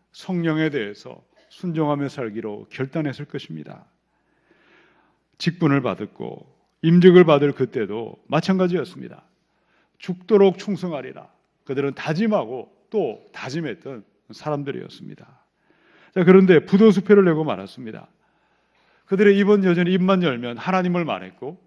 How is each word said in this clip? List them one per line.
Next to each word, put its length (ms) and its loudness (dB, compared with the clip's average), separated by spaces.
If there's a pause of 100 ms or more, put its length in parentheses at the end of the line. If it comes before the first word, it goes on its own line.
(100)
성령에 580 -4
대해서 560 -10 (240)
순종하며 640 -4
살기로 580 -10
결단했을 560 -8
것입니다. 600 -16 (1500)
직분을 420 0
받았고 760 -10 (280)
임직을 420 6
받을 280 2
그때도 760 -8
마찬가지였습니다. 1000 -4 (720)
죽도록 600 2
충성하리라. 680 -10 (380)
그들은 300 -4
다짐하고 960 -4
또 420 -4
다짐했던 720 -10 (260)
사람들이었습니다. 1120 -12 (680)
자, 120 2
그런데 420 8
부도수표를 580 6
내고 200 0
말았습니다. 640 -10 (1000)
그들의 320 4
입은 260 4
여전히 300 2
입만 280 2
열면 360 -4
하나님을 480 -2
말했고 600 -10